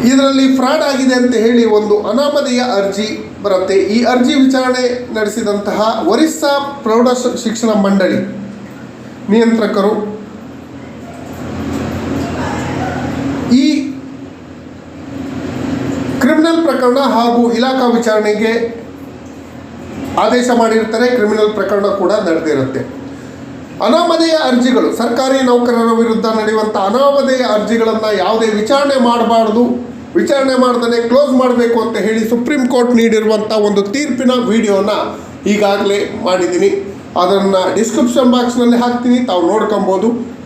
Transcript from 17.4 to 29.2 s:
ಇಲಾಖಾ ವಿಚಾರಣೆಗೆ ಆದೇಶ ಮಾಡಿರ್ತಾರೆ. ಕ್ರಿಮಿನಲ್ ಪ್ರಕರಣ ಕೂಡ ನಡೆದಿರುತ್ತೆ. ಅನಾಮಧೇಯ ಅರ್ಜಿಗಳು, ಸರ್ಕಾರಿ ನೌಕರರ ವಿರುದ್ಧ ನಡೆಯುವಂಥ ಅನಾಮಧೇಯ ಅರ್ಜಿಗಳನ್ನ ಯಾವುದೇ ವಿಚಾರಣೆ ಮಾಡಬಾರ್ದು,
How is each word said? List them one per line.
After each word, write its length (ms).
ಇಲಾಖಾ 360
ವಿಚಾರಣೆಗೆ 960
ಆದೇಶ 380
ಮಾಡಿರ್ತಾರೆ. 500
ಕ್ರಿಮಿನಲ್ 460
ಪ್ರಕರಣ 340
ಕೂಡ 240
ನಡೆದಿರುತ್ತೆ. 880
ಅನಾಮಧೇಯ 460
ಅರ್ಜಿಗಳು, 680
ಸರ್ಕಾರಿ 480
ನೌಕರರ 500
ವಿರುದ್ಧ 300
ನಡೆಯುವಂಥ 520
ಅನಾಮಧೇಯ 680
ಅರ್ಜಿಗಳನ್ನ 760
ಯಾವುದೇ 280
ವಿಚಾರಣೆ 560
ಮಾಡಬಾರ್ದು, 840